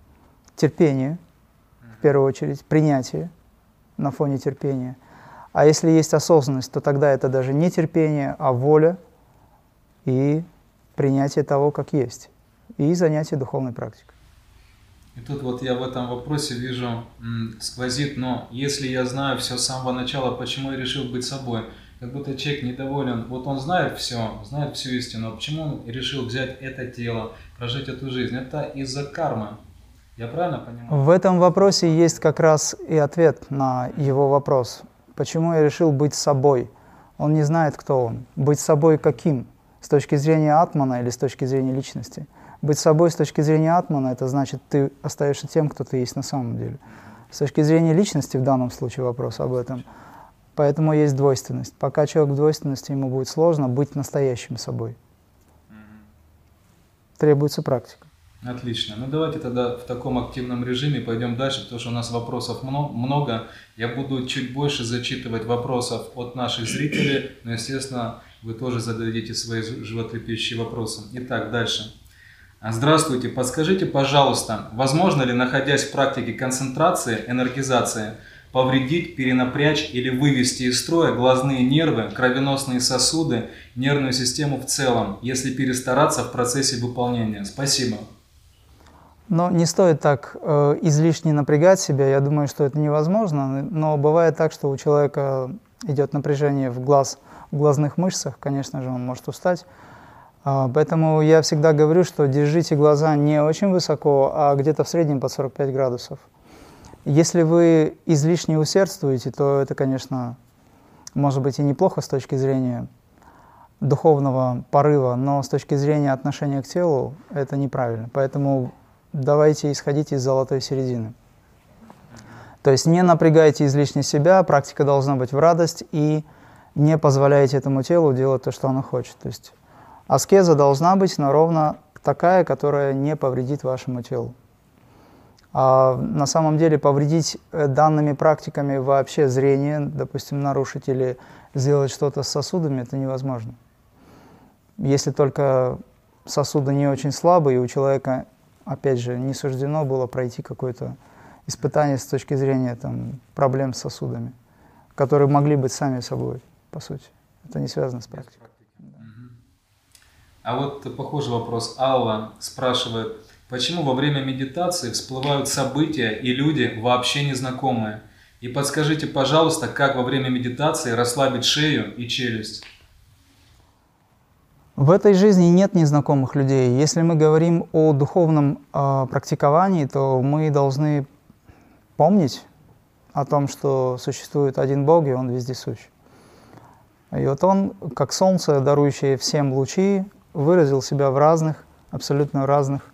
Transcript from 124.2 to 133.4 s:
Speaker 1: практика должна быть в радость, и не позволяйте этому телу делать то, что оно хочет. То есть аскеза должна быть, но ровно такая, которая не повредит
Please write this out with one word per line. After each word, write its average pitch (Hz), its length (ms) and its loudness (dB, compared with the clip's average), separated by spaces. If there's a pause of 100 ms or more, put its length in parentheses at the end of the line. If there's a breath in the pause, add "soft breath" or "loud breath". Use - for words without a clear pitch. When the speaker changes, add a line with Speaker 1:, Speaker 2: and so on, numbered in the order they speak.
Speaker 1:
практика 147 420 2
должна 139 320 2
быть 127 160 -2
в 139 60 0
радость, 165 540 4
и 151 320 0 (500 soft breath)
не 151 220 4
позволяйте 139 640 4
этому 135 240 0
телу 160 320 4
делать 131 280 0
то, 139 80 -4
что - 180 -4
оно 131 140 -2
хочет. - 340 -6
То - 120 -12
есть - 240 -14 (540 loud breath)
аскеза 170 480 6
должна 143 420 6
быть, 190 220 2
но 139 140 2
ровно 156 440 4 (260)
такая, 175 420 4
которая 143 500 0
не 143 200 0
повредит 131 480 -2